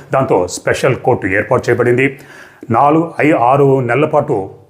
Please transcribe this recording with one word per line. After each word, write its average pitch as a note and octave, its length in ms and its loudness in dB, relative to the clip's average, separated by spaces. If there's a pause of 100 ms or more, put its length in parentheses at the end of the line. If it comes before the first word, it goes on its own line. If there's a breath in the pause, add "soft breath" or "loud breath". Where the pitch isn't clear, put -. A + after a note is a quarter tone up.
(140)
దాంతో A#2+ 340 0
స్పెషల్ A#2 480 -2
కోర్టు - 320 -2
ఏర్పాటు A2 420 -2
చేయబడింది. B2 500 0 (520 loud breath)
నాలుగు, D3+ 480 2
ఐ-, D3 160 2
ఆరు C3+ 440 4
నెలల B2 260 0
పాటు A#2 440 -2 (200)